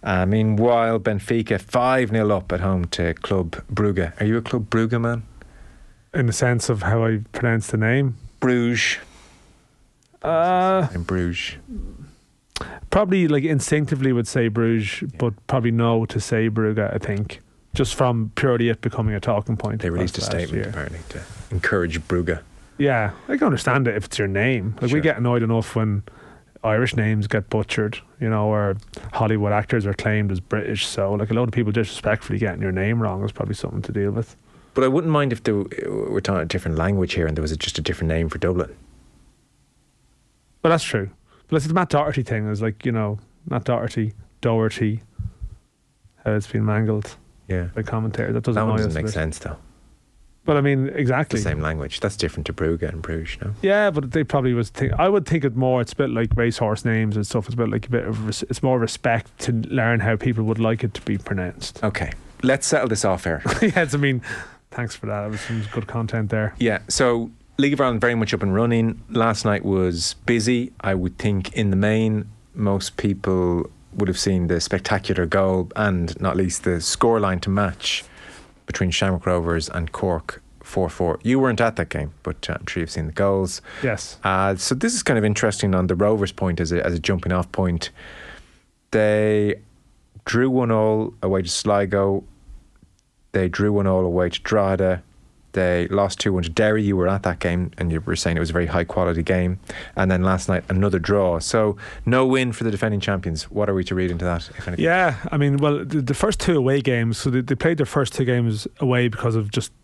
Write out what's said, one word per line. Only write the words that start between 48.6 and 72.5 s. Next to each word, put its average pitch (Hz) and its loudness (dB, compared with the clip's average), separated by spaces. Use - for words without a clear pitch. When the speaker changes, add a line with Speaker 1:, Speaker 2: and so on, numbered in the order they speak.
Speaker 1:
That 110 2
one 110 2
Speaker 2:
annoy 107 2
Speaker 1:
doesn't 104 0
Speaker 2:
us 80 -2
a - -2
Speaker 1:
make 78 -2
Speaker 2:
bit. 107 -4
Speaker 1:
sense, 80 -2
though. - -8
Speaker 2:
But 151 4
I 143 4
mean, 139 2
exactly. 131 0
Speaker 1:
The 104 -2
same 76 0
language. 78 -4
That's 101 -2
different 85 -4
to - -8
Brugge 82 -2
and 80 -6
Bruges, 80 -8
no? 104 -6
Speaker 2:
Yeah, 202 4
but 139 -2
they 156 0
probably 127 2
was 117 0
think, 131 -2
I 170 4
would 196 2
think 151 0
it 127 0
more, 127 2
it's 113 -4
a - -14
bit 135 0
like 117 0
racehorse 113 0
names 110 2
and 104 0
stuff. 110 -2
It's 117 -6
a - -4
bit 117 0
like 110 -2
a 120 -8
bit 120 0
of 110 -4
res-, 110 -6
it's - -4
more 127 4
respect - -2
to 127 -2
learn 117 0
how 110 2
people 113 0
would 110 0
like 113 0
it 107 -4
to - -12
be 101 -2
pronounced. - -6
Speaker 1:
Okay. - -2
Let's 135 2
settle 131 2
this 110 -2
off 95 0
air. 80 -2
Speaker 2:
<laughs> - 0
Yeah, 185 4
it's, 147 -2
I 147 0
mean, 139 2
thanks 120 -6
for - -10
that. 104 -4
It 107 -6
was 107 -6
some 113 -4
good 107 -6
content 113 -2
there. 107 0
Speaker 1:
Yeah, 110 2
so 120 2
League 139 4
of 139 0
Ireland 120 2
very 120 4
much 113 0
up 95 -2
and 95 2
running. 113 2
Last 113 2
night 104 0
was 92 0
busy. 120 2
I 98 0
would 92 -4
think 98 -2
in 104 0
the 95 2
main, 107 2